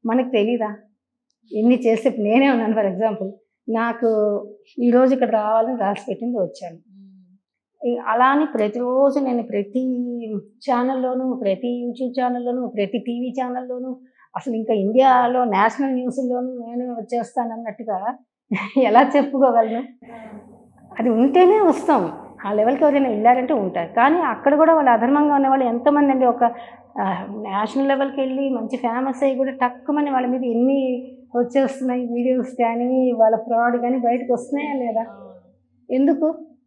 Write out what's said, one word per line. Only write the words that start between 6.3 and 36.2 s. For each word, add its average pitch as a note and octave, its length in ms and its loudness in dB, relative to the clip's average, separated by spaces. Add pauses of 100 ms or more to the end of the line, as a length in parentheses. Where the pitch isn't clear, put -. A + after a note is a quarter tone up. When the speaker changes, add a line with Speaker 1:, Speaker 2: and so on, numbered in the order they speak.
Speaker 1:
వచ్చాను. F3 380 -6
Speaker 2:
మ్మ్. F#3+ 1120 -16
Speaker 1:
ఈ, A#3+ 100 -2
అలా A#3+ 280 2
అని C#4+ 200 4
ప్రతిరోజు B3 760 0
నేను B3 240 -2
ప్రతి G#3 400 -4 (540)
ఛానల్లోనూ, B3+ 960 -2
ప్రతి A#3+ 520 -4
YouTube B3 360 -6
ఛానల్లోనూ, B3 460 -4
ప్రతి G#3 300 -4
టీవీ A#3+ 440 -6
ఛానల్లోనూ, B3 560 -8 (380)
అసలు A#3 200 -6
ఇంకా A3 180 -2
ఇండియాలో B3 680 4
నేషనల్ A#3 500 0
న్యూస్‌ల్లోనూ B3 720 -4
నేను A#3+ 280 -8
వచ్చేస్తానన్నట్టుగా A3+ 1200 -6 (340)
<laughs> G#3 320 0
ఎలా A#3 320 4
చెప్పుకోగలను? B3 680 2 (1160)
అది A#3 100 2
ఉంటేనే F4 500 6
వస్తాం. C4+ 540 2 (320)
ఆ G3+ 80 -2
లెవెల్కి A#3 300 2
ఎవరైనా C#4 260 4
వెళ్ళారంటే B3 440 2
ఉంటారు. F3+ 400 -4
కానీ C#4 240 4
అక్కడ C#4+ 380 2
కూడా D#4+ 200 6
వాళ్ళు C#4 160 4
అధర్మంగా C#4+ 440 4
ఉన్న C#4 120 4
వాళ్ళు C4+ 180 2
ఎంతమంది C#4 460 2
అండి, B3+ 140 2
ఒక A#3+ 280 2 (480)
ఆ, F#3+ 280 -4
నేషనల్ G#3+ 580 -4
లెవెల్‌కి C4+ 340 -2
వెళ్ళి C4 280 -2
మంచి A3+ 280 -4
ఫేమస్ B3+ 460 -4
అయ్యి C4+ 140 0
కూడా C4+ 140 -2
టక్కుమని C#4 600 -2
వాళ్ళ B3+ 160 0
మీద B3+ 160 -2
ఎన్ని B3+ 680 0 (240)
వచ్చేస్తున్నాయి B3 720 -2
వీడియోస్ A#3+ 540 -2
కానీ, B3 520 0
వాళ్ళ A3 240 4
ఫ్రాడ్ A#3+ 460 0
కానీ B3 160 -2
బయటకు A#3+ 360 -2
వస్తున్నాయా C#4+ 400 -4
లేదా? A#3 280 -4
Speaker 2:
అవును. - 920 -14
Speaker 1:
ఎందుకు? D#4 500 0 (220)